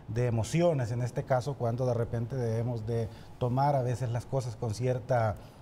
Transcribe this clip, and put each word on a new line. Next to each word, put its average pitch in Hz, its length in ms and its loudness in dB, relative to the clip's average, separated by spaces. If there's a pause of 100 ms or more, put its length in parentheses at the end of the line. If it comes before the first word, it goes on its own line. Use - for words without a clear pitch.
de 120 180 2
emociones 127 640 2
en 123 100 -2
este 127 240 -2
caso 131 300 2
cuando 120 320 0
de 123 80 2
repente 117 420 -2
debemos 117 500 -2
de 117 220 0 (300)
tomar 135 380 2
a 131 60 2
veces 123 280 -2
las 120 160 -4
cosas 123 300 -2
con 110 180 -2
cierta 120 640 0 (260)